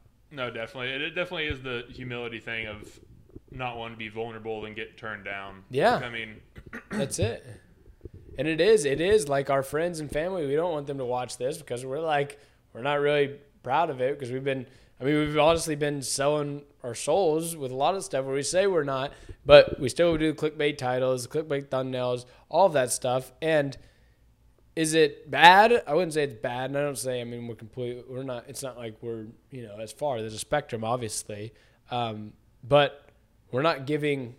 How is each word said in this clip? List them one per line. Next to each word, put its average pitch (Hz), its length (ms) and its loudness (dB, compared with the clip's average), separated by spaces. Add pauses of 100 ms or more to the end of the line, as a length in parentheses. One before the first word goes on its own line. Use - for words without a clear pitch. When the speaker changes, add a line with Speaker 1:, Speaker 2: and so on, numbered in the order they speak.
(300)
Speaker 1:
No, 127 200 -8
definitely. 117 420 -8
It, 135 100 -6
it 165 80 -6
definitely 175 360 -6
is 139 160 -6
the 123 280 -8
humility 120 500 -10
thing 113 260 -8
of 104 320 -14 (520)
not 127 280 -8
wanting 113 160 -10
to 113 40 -14
be 110 100 -10
vulnerable 110 560 -8
and 107 100 -12
get 107 240 -12
turned 104 260 -10
down. 98 460 -12
Speaker 2:
Yeah. 190 260 2
Speaker 1:
I 123 140 -6
mean, 110 300 -10 (240)
<clears throat> - 260 -18
Speaker 2:
That's - 280 -4
it. 208 260 -4 (920)
And 135 80 -4
it 160 140 0
is, 208 240 6
it 139 160 0
is, 185 280 2
like, 139 200 0
our 135 140 2
friends 160 380 -4
and 147 100 -10
family, 160 360 -4
we 139 80 0
don't 170 180 0
want 147 140 -6
them 143 120 -6
to 131 80 -4
watch 123 320 -6
this 165 180 -4
because 131 300 -10
we're, 135 140 -6
like, 147 380 -2 (360)
we're 113 80 -12
not 143 180 0
really 143 360 2 (260)
proud 151 260 0
of 131 140 -6
it, 127 160 0
'cause 123 120 -8
we've 131 140 -6
been, 135 220 -2 (340)
I 123 40 -6
mean, 147 140 2
we've 151 200 0
honestly 160 360 4
been 147 280 -2
selling 143 600 -2 (200)
our 120 120 -8
souls 165 640 0
with 131 160 -6
a - 20 -8
lot 147 200 2
of 190 100 -6
stuff 135 220 -4
where 135 80 -2
we 139 80 0
say 180 240 2
we're 175 180 2
not, 139 280 -4 (340)
but 139 340 12
we 135 80 0
still 170 300 2
do 156 160 2
clickbait 151 420 -2
titles, 127 500 0
clickbait 151 420 -4
thumbnails, 127 580 -4 (240)
all 175 160 6
of 170 80 0
that 127 180 2
stuff. 131 480 -2
And 151 360 2 (1000)
is 160 160 0
it 156 380 4
bad? 190 560 10
I 143 80 -2
wouldn't 170 180 0
say 151 120 0
it's 127 100 -6
bad. 127 360 -6
And 139 80 -4
I 143 40 0
don't 143 160 -4
say, 123 240 -4
I - 20 -8
mean, 120 240 -10
we're 113 60 -10
complete, 120 520 -10
we're 131 160 -10
not, 127 260 -8
it's 135 140 -12
not 127 140 -10
like 117 240 -12
we're, 113 260 -8 (240)
you 127 160 -12
know, 104 140 -16
as 113 120 -10
far, 139 280 -4
there's 110 140 -8
a 107 40 -10
spectrum, 143 460 -4
obviously. 110 720 -6 (360)
Um, 110 440 -6 (280)
but 139 460 2 (420)
we're 123 120 -2
not 147 240 0
giving 143 520 -2